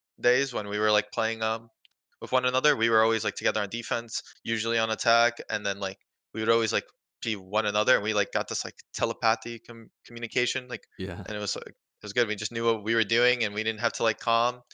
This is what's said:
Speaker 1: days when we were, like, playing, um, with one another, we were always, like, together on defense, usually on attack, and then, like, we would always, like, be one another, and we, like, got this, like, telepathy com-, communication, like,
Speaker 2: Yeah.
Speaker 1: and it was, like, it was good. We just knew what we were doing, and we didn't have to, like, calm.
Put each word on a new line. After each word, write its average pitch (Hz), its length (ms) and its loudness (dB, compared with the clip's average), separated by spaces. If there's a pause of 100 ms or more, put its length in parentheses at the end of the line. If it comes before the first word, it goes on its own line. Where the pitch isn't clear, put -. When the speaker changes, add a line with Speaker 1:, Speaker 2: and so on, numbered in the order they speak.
(200)
Speaker 1:
days 123 320 2
when 107 160 -4
we 104 100 -2
were, 107 120 4
like, 107 220 2
playing, 113 300 -2
um, 113 280 -2 (500)
with 117 120 -10
one 127 120 2
another, 131 320 2
we 113 140 2
were 113 120 6
always, 113 220 2
like, 104 120 -2
together 107 260 0
on 98 80 -6
defense, 117 520 -6 (200)
usually 113 360 -2
on 113 120 0
attack, 117 480 2 (100)
and 104 160 -4
then, 101 160 -4
like, 98 180 -4 (360)
we 110 60 -4
would 110 100 2
always, 113 220 2
like, 107 140 0 (360)
be 113 140 -4
one 98 300 -2
another, 107 280 2
and 110 100 2
we, 110 80 0
like, 104 200 2
got 104 160 -2
this, - 160 -6
like, 104 120 -12 (160)
telepathy 117 680 -2
com-, 113 320 -16 (140)
communication, 123 640 -4
like, 123 180 -10 (120)
Speaker 2:
Yeah. 95 280 -8
Speaker 1:
and 107 100 -6
it 104 40 -6
was, 101 160 -4
like, - 120 -10
it - 60 -20 (280)
was 104 100 -10
good. 117 160 2
We 104 80 -4
just 107 160 -8
knew 117 140 -2
what 110 180 2
we 113 100 0
were 113 100 2
doing, 120 400 2
and 101 100 -4
we 107 80 -4
didn't 110 180 -4
have 113 140 0
to, - 80 -6
like, 110 180 0
calm. 120 420 0 (120)